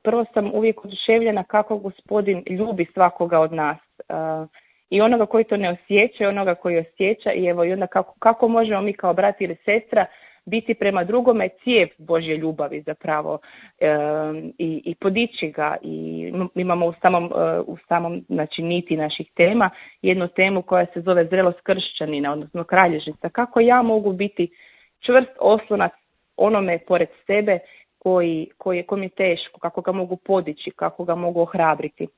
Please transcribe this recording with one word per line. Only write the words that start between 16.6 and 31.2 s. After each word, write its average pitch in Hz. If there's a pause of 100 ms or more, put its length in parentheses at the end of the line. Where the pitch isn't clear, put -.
u 170
samom, 175
e, 165
u - (100)
samom, 170
znači, 156
niti 170
naših 151
tema 190 (320)
jednu 185
temu 190
koja 180
se 175
zove 175
zrelost 180
kršćanina, 156
odnosno 156
kralježnica. 170
Kako 240
ja 240
mogu 214
biti 185 (540)
čvrst 254
oslonac 202 (460)
onome 190
pored 175 (180)
sebe 202 (380)
koji, 170 (100)
koji, 180
kom 196
je 185
teško, 180
kako 170
ga 185
mogu 185
podići, 180
kako 170
ga 170
mogu 175